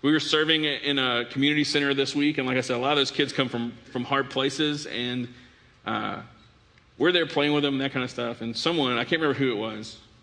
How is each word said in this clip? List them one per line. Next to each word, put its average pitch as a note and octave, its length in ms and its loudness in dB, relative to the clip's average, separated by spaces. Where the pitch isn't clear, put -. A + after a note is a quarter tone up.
We C#3+ 100 4
were D#3 80 4
serving D#3 440 2
in C#3+ 340 -2
a B2 280 0
community D3 380 2
center C#3+ 300 2
this C3+ 200 0
week, D3 240 2
and C3 80 -2
like B2+ 100 0
I B2+ 60 2
said, B2 140 -2
a B2 40 -2
lot C3+ 120 2
of D3 60 4
those C3+ 120 2
kids C#3 220 0
come C3 160 0
from, A#2+ 240 -4
from B2 120 -4
hard C#3 260 0
places, D3 560 -2
and, B2 420 -6
uh, G#2+ 360 -4
we're D#3 160 4
there E3+ 140 2
playing D3 260 2
with D3 100 4
them, C#3 160 0
that C3+ 140 -2
kind B2+ 120 -2
of B2 60 -6
stuff. A#2+ 300 -6
And A2+ 160 -6
someone, D#3 360 0
I A#2+ 120 0
can't D#3+ 160 0
remember C#3+ 180 2
who C3 140 2
it G#2 60 -2
was, A2 400 -8